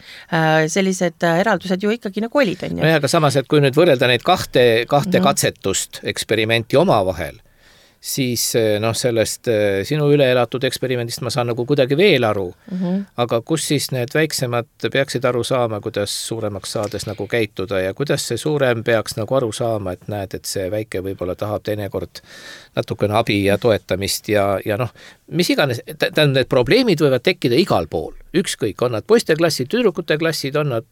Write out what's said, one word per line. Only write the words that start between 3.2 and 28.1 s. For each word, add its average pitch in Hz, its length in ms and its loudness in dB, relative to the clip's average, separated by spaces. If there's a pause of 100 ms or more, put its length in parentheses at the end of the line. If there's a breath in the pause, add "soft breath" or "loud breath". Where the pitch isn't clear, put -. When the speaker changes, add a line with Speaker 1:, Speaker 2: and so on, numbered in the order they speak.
Speaker 2:
et 135 80 0
kui 151 160 4
nüüd 135 140 2
võrrelda 139 340 6
neid 123 120 2
kahte, 123 640 4
kahte 143 320 2
Speaker 1:
Mhm. 185 40 2
Speaker 2:
katsetust, - 800 -2
eksperimenti 113 720 0
omavahel, 95 640 0 (640 soft breath)
siis, 123 520 -2
eh, 110 240 2
noh, 113 160 0
sellest, 113 520 -2
eh, 104 380 2
sinu 147 260 0
üle 143 200 6
elatud 127 320 0
eksperimendist 127 580 -4
ma 120 80 -4
saan 120 180 -2
nagu 120 180 -4
kuidagi 139 320 2
veel 165 260 4
aru. 98 300 0 (180)
Speaker 1:
Mhm. 185 340 -2 (120)
Speaker 2:
Aga 120 240 0
kus 160 260 -4
siis 139 240 -2
need 123 220 -4
väiksemad 131 520 -2 (260)
peaksid 135 340 -2
aru 123 180 0
saama, 117 360 -2
kuidas 101 300 -4 (180)
suuremaks 107 440 -6
saades 104 360 -6
nagu 101 200 -8
käituda 104 540 -2
ja 95 120 -2
kuidas 143 340 -4
see 117 100 -4
suurem 131 460 0
peaks 110 320 0
nagu 113 200 -4
aru 127 180 0
saama, 110 400 -4
et - 140 -12
näed, 101 260 -8
et - 120 -10
see 95 240 -6
väike 104 320 -6
võib-olla 90 340 -6
tahab 104 280 -6
teinekord 98 560 -6 (560 loud breath)
natukene 104 400 -2
abi 107 300 2
ja 98 120 4
toetamist 98 720 0
ja, 101 360 2
ja 104 120 -2
noh, 120 120 -4 (420 loud breath)
mis 170 180 0
iganes, 214 380 0
tä-, - 240 -4
tähendab, 151 240 4
need 131 140 2
probleemid 156 500 4
võivad 131 240 2
tekkida 139 320 0
igal 120 320 2
pool. 82 240 -4 (220)